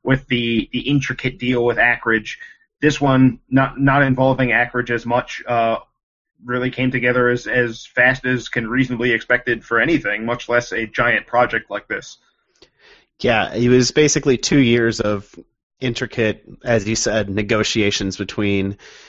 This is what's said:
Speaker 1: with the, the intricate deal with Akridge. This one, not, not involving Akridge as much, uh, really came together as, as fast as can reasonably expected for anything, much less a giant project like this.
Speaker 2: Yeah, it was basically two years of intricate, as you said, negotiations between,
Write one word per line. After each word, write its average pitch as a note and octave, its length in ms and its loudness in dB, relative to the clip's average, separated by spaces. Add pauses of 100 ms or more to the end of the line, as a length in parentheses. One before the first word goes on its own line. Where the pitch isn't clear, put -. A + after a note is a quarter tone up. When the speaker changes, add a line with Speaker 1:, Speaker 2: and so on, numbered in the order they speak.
Speaker 1:
with C3 240 0
the, A#2 440 -2
the B2 100 -4
intricate C3+ 580 -2
deal B2 260 0
with A2+ 120 0
Akridge. A2+ 600 0 (440)
This D3 200 2
one, C3 380 4 (100)
not, C3 300 0
not C#3 240 4
involving C3 460 2
Akridge A#2+ 400 0
as A#2 160 -4
much, A#2+ 400 -4
uh, A2+ 340 0 (640)
really B2 260 -4
came B2+ 200 -2
together B2 360 2
as, B2 200 -2
as A#2 380 -2
fast B2+ 400 0
as B2+ 220 -2
can A2+ 220 -4
reasonably B2 420 0
expected A#2 540 -2
for A2+ 160 0
anything, A2+ 440 -2
much A#2+ 220 -6
less A#2+ 240 0
a A2 160 -6
giant A#2 400 -2
project A#2 420 0
like G#2 200 -10
this. - 280 -10 (1000)
Speaker 2:
Yeah, A2+ 340 0
it A#2+ 140 2
was B2 240 4
basically C#3+ 460 2
two - 220 2
years A#2 420 2
of G#2 360 -6 (440)
intricate, A#2 640 -4 (180)
as A2+ 240 0
you A2 80 -2
said, G#2+ 340 -2
negotiations G#2 840 0
between, G2+ 640 -2 (300)